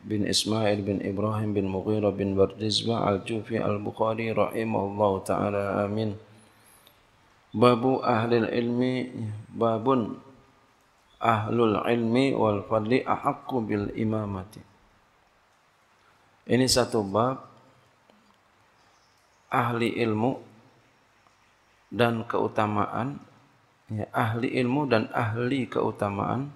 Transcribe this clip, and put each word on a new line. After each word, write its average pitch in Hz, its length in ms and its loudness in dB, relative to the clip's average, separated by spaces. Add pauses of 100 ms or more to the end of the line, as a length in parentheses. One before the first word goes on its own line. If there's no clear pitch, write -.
bin 104 240 -2
Ismail 104 560 0
bin 98 240 -2
Ibrahim 107 480 -2
bin 98 160 0
Mughirah 101 400 0
bin 98 240 0
Bardizbah 104 720 2
Al-Jufi 104 560 -2
Al-Bukhari 110 720 -2
rahimahullahu 101 960 0
ta'ala, 101 560 0
amin. 104 320 -2 (1400)
Babu 123 480 4
ahlil 117 480 2
ilmi, 123 640 -2 (400)
babun 113 640 0 (1040)
ahlul 110 640 2
ilmi 120 480 2
wal 107 320 2
fadli 110 400 0
ahaqqu - 560 -4
bil 101 320 -2
imamati. 107 720 -4 (1800)
Ini 123 160 4
satu 120 400 2
bab 113 400 0 (2000)
ahli 117 480 0
ilmu 113 400 0 (1500)
dan 113 320 0
keutamaan, 107 960 -2 (680)
ya, 107 240 -4
ahli 120 480 -2
ilmu 127 280 0
dan 113 240 2
ahli 120 520 -2
keutamaan 110 920 -2